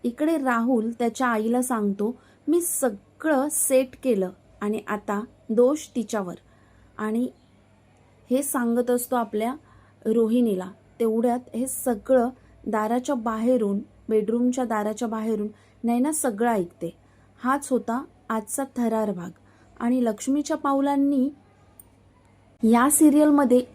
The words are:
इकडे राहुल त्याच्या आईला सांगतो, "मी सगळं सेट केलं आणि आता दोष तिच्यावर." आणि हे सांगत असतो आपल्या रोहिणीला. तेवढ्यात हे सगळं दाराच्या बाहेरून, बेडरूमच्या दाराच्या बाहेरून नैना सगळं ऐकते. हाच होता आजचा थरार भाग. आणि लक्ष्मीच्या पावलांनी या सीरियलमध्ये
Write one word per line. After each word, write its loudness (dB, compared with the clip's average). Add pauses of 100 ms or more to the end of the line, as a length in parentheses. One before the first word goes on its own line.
इकडे 0
राहुल 0
त्याच्या -2
आईला 0
सांगतो, -2 (320)
"मी 2
सगळं -2
सेट 2 (140)
केलं 0 (320)
आणि -2
आता -4 (260)
दोष 2
तिच्यावर." -6 (640)
आणि -2 (1040)
हे 2
सांगत 0
असतो -2
आपल्या -2 (500)
रोहिणीला. 2 (280)
तेवढ्यात 0 (160)
हे -4
सगळं 0 (380)
दाराच्या -2
बाहेरून, 0 (300)
बेडरूमच्या 0
दाराच्या -4
बाहेरून -4 (360)
नैना 0
सगळं -2
ऐकते. -4 (460)
हाच -2
होता -2 (240)
आजचा -6 (140)
थरार -2
भाग. -8 (500)
आणि 0
लक्ष्मीच्या -2
पावलांनी 2 (1300)
या 4
सीरियलमध्ये 6 (140)